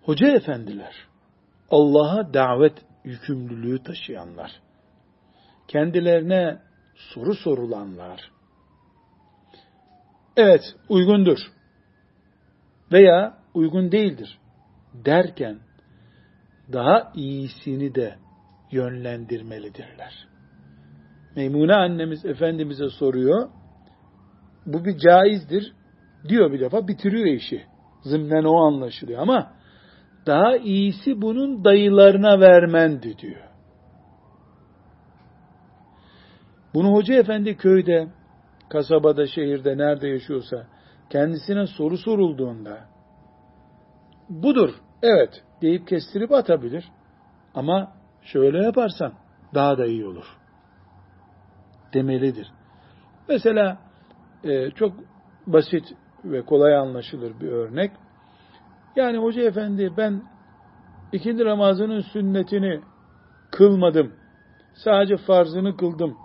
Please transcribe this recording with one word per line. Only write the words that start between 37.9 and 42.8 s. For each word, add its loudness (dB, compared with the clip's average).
kasabada, 0
şehirde, -6
nerede -2
yaşıyorsa -8
kendisine -2
soru -6
sorulduğunda -4